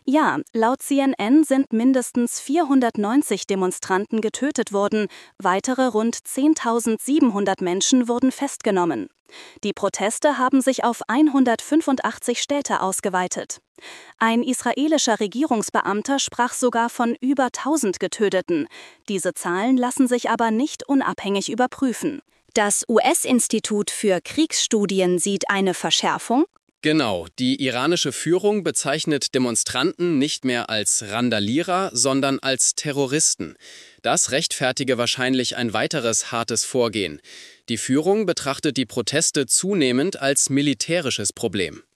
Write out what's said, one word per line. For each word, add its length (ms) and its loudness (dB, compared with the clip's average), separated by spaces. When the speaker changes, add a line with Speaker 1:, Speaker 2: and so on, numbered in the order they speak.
Speaker 1:
Ja, 320 4
laut 300 0
C 160 0
N 180 2
N 260 6
sind 300 0
mindestens 640 2
vierhundertneunzig 1080 2
Demonstranten 720 0
getötet 500 -2
worden, 360 0
weitere 480 0
rund 400 -2
zehntausendsiebenhundert 1300 0
Menschen 460 2
wurden 240 2
festgenommen. 760 -2
Die 100 -2
Proteste 640 0
haben 240 2
sich 220 2
auf 240 0
einhundertfünfundachtzig 1400 2
Städte 360 -2
ausgeweitet. 760 -2
Ein 240 2
israelischer 760 0
Regierungsbeamter 1000 0
sprach 340 -2
sogar 380 0
von 280 0
über 320 0
tausend 480 -2
Getöteten. 680 0
Diese 240 -2
Zahlen 440 0
lassen 300 2
sich 220 0
aber 220 2
nicht 360 -2
unabhängig 640 0
überprüfen. 720 -2
Das 340 0
U-S-Institut 1000 2
für 320 0
Kriegsstudien 960 0
sieht 320 -2
eine 240 2
Verschärfung? 720 0
Speaker 2:
Genau, 440 0
die 240 0
iranische 480 0
Führung 520 0
bezeichnet 680 -2
Demonstranten 840 0
nicht 260 -2
mehr 240 -2
als 380 -2
Randalierer, 840 -2
sondern 440 0
als 380 0
Terroristen. 800 -2
Das 260 0
rechtfertige 720 -2
wahrscheinlich 580 0
ein 160 -2
weiteres 580 -2
hartes 320 -2
Vorgehen. 580 -2
Die 80 -2
Führung 500 0
betrachtet 500 -2
die 80 0
Proteste 600 -2
zunehmend 760 0
als 300 0
militärisches 800 -2
Problem. 480 -4